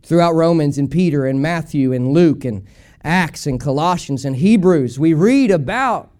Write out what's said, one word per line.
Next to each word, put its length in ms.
Throughout 320
Romans 420
and 100
Peter 380
and 160
Matthew 500
and 200
Luke 320
and 240
Acts 460
and 100
Colossians 640
and 120
Hebrews, 640
we 140
read 360
about 680